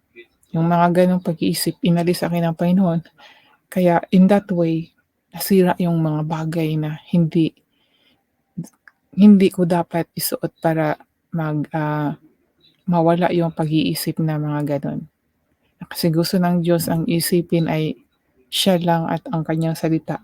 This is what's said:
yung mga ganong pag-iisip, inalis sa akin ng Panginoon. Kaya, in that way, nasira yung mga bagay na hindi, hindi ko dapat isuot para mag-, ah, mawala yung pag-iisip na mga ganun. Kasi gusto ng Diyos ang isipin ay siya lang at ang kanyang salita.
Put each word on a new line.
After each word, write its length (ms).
yung 160
mga 320
ganong 160
pag-iisip, 640
inalis 400
sa 80
akin 160
ng 80
Panginoon. 480
Kaya, 320
in 160
that 240
way, 400
nasira 480
yung 160
mga 240
bagay 560
na 160
hindi, 400
hindi 320
ko 160
dapat 480
isuot 480
para 320
mag-, 400
ah, 400
mawala 480
yung 160
pag-iisip 720
na 160
mga 400
ganun. 320
Kasi 240
gusto 320
ng 240
Diyos 240
ang 160
isipin 640
ay 240
siya 320
lang 240
at 240
ang 160
kanyang 320
salita. 460